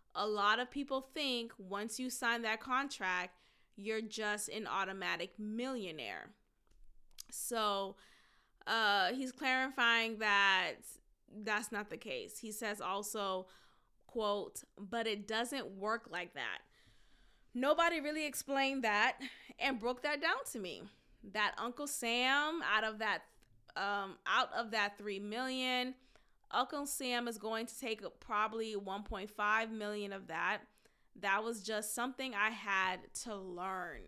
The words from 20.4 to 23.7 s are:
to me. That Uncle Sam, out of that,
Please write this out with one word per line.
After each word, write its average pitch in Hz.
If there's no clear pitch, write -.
to 254
me. 180
That 208
Uncle 247
Sam, 277
out 214
of 220
that, 202